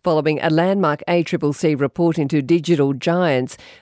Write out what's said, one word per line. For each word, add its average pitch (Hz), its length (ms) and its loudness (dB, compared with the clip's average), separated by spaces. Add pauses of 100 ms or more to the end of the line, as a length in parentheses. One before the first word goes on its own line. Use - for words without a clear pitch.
following 156 380 0
a - 80 -2
landmark 165 580 0
A 175 160 2
C 165 160 -4
C 147 140 0
C 156 220 0
report 151 440 0
into 147 220 0
digital 143 540 2
giants. 151 640 -2 (240)